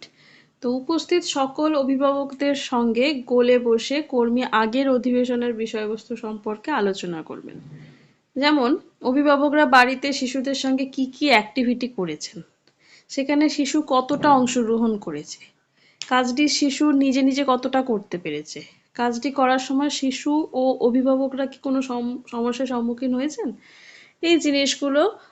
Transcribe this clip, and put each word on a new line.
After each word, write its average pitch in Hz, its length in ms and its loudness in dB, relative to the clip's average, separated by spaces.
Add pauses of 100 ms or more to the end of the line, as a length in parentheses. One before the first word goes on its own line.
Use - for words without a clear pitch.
(600)
তো 240 100 -4
উপস্থিত 311 540 -2
সকল 285 500 -2
অভিভাবকদের 277 800 0
সঙ্গে 247 720 0
গোলে 247 320 4
বসে 240 440 0
কর্মী 240 400 0 (100)
আগের 220 380 2
অধিবেশনের 247 640 0
বিষয়বস্তু 220 640 -6
সম্পর্কে 214 540 -8
আলোচনা 190 520 -2
করবেন। - 340 -14 (800)
যেমন 285 400 4 (260)
অভিভাবকরা 285 640 4
বাড়িতে 262 460 4
শিশুদের 269 420 -4
সঙ্গে 262 300 -2
কি 262 220 -4
কি 294 220 -4
অ্যাক্টিভিটি 240 600 0
করেছেন, 165 540 -8 (680)
সেখানে 294 400 2
শিশু 294 380 0
কতটা 277 440 2
অংশগ্রহণ 233 680 2
করেছে, 156 400 -10 (720)
কাজটি 254 400 2
শিশু 294 440 2
নিজে 269 300 2
নিজে 269 240 2
কতটা 262 360 0
করতে 208 360 -4
পেরেছে, 151 420 -10 (340)
কাজটি 240 360 -2
করার 262 280 2
সময় 269 320 -2
শিশু 294 600 -2
ও 254 280 0
অভিভাবকরা 262 640 0
কি 269 160 -16
কোনো 269 200 -2
সম-, 247 360 -6 (120)
সমস্যার 240 360 -4
সম্মুখীন 240 480 -4
হয়েছেন, 285 380 -4 (720)
এই 339 160 2
জিনিসগুলো 285 800 0 (140)